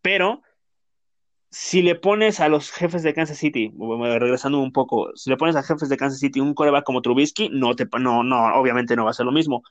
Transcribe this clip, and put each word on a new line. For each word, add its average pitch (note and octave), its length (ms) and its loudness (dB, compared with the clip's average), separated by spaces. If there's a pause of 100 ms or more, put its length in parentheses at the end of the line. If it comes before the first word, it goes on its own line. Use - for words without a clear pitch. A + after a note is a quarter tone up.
pero G3 400 0 (1080)
si - 320 -2
le F3 140 4
pones G#3 440 2
a D#3 100 4
los D3+ 220 0
jefes E3+ 320 -4
de D3+ 100 0
Kansas D3+ 240 -4
City, C3 360 -2
bueno, A#2 460 -2
regresando B2+ 400 0
un C3 140 -2
poco, B2 420 0
si - 140 -12
le C3 80 2
pones D#3+ 180 0
a C#3 80 0
jefes D3+ 260 -4
de C#3 80 0
Kansas C3+ 220 -4
City C3+ 200 -2
un C#3+ 140 0
quarterback C#3+ 300 2
como B2+ 180 -2
Trubisky, C#3 480 2
no B2+ 260 0
te A#2+ 100 -4
pa-, A#2 140 -6
no, A#2+ 240 2
no, A#2+ 320 2
obviamente A#2+ 400 2
no A2+ 100 0
va A2 60 0
a - 20 -4
ser B2 120 -2
lo B2+ 60 -2
mismo. D3 400 0